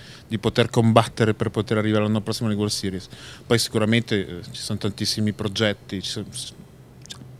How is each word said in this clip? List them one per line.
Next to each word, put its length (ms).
di 100
poter 320
combattere 640
per 160
poter 280
arrivare 260
l'anno 180
prossimo 260
alle 100
World 160
Series. 340
Poi 120
sicuramente, 680
eh, 140
ci 100
sono 160
tantissimi 560
progetti, 680
ci 100
sono, 180
s-, 240